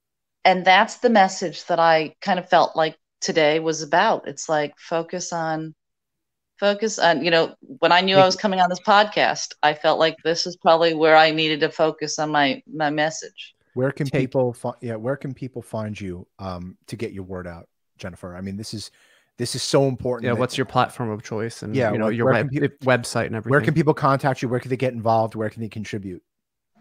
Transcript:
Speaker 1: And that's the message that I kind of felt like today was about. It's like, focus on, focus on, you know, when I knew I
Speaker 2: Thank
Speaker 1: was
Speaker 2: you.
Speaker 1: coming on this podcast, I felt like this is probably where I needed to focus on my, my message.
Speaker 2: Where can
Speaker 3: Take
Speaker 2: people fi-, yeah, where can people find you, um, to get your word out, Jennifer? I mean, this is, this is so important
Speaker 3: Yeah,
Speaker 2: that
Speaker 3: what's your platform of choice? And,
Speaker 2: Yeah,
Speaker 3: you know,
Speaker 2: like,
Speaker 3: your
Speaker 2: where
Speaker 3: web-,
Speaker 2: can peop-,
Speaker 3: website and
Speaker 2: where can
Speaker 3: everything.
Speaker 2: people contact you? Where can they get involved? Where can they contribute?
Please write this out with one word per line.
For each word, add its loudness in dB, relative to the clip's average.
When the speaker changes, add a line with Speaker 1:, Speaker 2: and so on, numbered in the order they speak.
Speaker 1:
And 4
that's 4
the 0
message 2
that 0
I 4
kind -2
of -8
felt 4
like -2
today 2
was -4
about. 0
It's -12
like, -2
focus -6
on, -6
focus -2
on, 2
you 0
know, 2
when 0
I 6
knew 0
I 8
Speaker 2:
Thank 8
Speaker 1:
was 2
Speaker 2:
you. -10
Speaker 1:
coming -2
on 4
this -6
podcast, 2
I 4
felt 0
like 2
this -2
is -10
probably 4
where 4
I 8
needed -2
to 2
focus -2
on -2
my, 0
my -4
message. -6
Speaker 2:
Where -2
can -6
Speaker 3:
Take 0
Speaker 2:
people -2
fi-, -8
yeah, -8
where -6
can -10
people -12
find -8
you, -12
um, -10
to -12
get -10
your -12
word -12
out, -16
Jennifer? -14
I -12
mean, -10
this -12
is, -12
this -6
is -6
so 2
important -4
Speaker 3:
Yeah, 0
Speaker 2:
that 0
Speaker 3:
what's -2
your -2
platform -2
of -8
choice? -8
And, -6
Speaker 2:
Yeah, 0
Speaker 3:
you -2
know, 0
Speaker 2:
like, -2
Speaker 3:
your 0
Speaker 2:
where 4
Speaker 3:
web-, 0
Speaker 2:
can -4
peop-, -2
Speaker 3:
website 0
and -6
Speaker 2:
where -6
can -2
Speaker 3:
everything. 2
Speaker 2:
people 2
contact 0
you? -4
Where -2
can -8
they -2
get -2
involved? 0
Where -4
can -12
they -8
contribute? -10